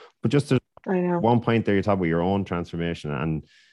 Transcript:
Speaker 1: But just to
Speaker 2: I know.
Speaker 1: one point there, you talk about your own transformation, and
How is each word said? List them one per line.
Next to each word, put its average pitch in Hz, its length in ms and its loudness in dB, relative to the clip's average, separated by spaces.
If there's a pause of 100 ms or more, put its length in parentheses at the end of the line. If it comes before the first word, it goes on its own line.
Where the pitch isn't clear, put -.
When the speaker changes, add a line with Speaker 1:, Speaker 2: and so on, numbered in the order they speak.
(200)
Speaker 1:
But 117 100 -2
just 143 200 0
to 131 100 2 (260)
Speaker 2:
I 190 140 0
know. 175 200 0
Speaker 1:
one 117 200 4
point 117 260 0
there, 101 100 2
you 95 60 2
talk 101 160 2
about 92 60 0
your 82 180 0
own 98 220 0
transformation, 85 680 -6
and 76 320 -2 (280)